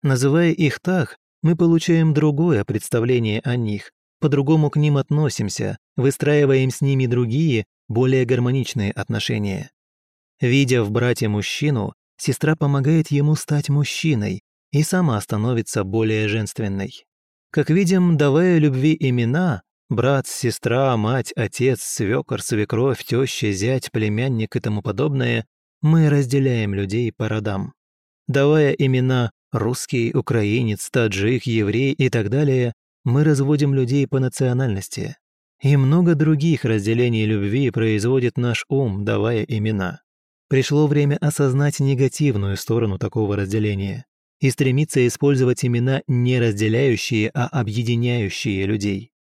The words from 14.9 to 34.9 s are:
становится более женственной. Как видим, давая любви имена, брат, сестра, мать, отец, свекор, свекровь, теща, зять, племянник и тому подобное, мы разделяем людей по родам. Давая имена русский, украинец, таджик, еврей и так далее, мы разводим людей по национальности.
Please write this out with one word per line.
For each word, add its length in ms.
становится 640
более 440
женственной. 800
Как 180
видим, 480
давая 420
любви 400
имена, 640
брат, 380
сестра, 680
мать, 400
отец, 460
свекор, 600
свекровь, 640
теща, 480
зять, 400
племянник 640
и 40
тому 220
подобное, 640
мы 280
разделяем 640
людей 380
по 180
родам. 440
Давая 460
имена 580
русский, 640
украинец, 760
таджик, 560
еврей 480
и 160
так 200
далее, 440
мы 200
разводим 500
людей 340
по 120
национальности. 960